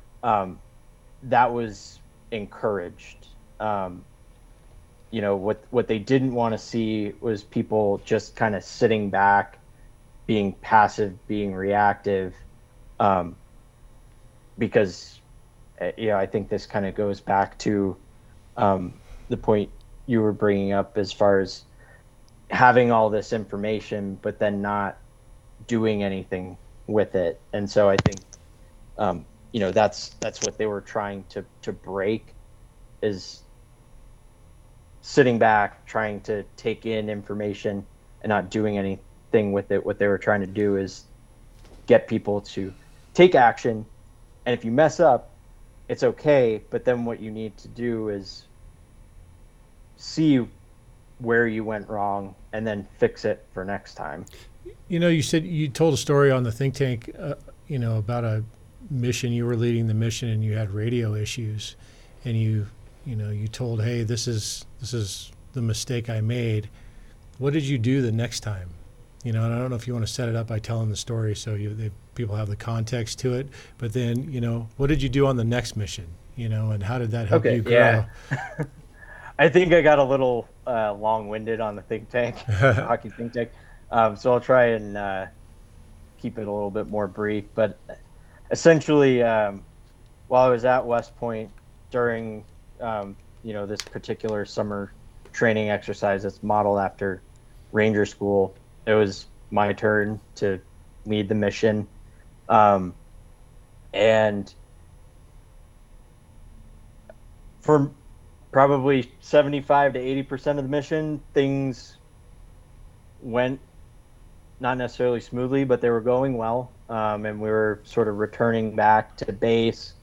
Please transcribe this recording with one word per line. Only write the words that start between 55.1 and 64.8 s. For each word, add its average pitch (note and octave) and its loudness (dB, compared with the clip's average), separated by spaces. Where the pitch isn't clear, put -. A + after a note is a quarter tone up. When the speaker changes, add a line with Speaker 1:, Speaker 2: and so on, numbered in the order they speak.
Speaker 2:
you E3 4
said, D#3+ 0
you D#3 -2
told D#3+ 2
a B2+ 0
story C#3+ 4
on B2+ 2
the A#2+ -2
think C3+ -2
tank, B2+ -4
uh, D#3+ -8
you C#3+ -4
know, A#2 -2
about A#2 -2
a A2 -2
mission, B2 -2
you A#2+ 0
were A#2+ 0
leading A#2 0
the A2 0
mission A2+ -2
and A2 -2
you G#2+ -2
had G#2+ -4
radio A2 -2
issues G#2+ -6
and A#2 -2
you, A2 0
you B2 -10
know, G#2+ -6
you G#2+ -6
told, A#2 -4
"Hey, A#2+ -2
this A2+ -4
is, - -4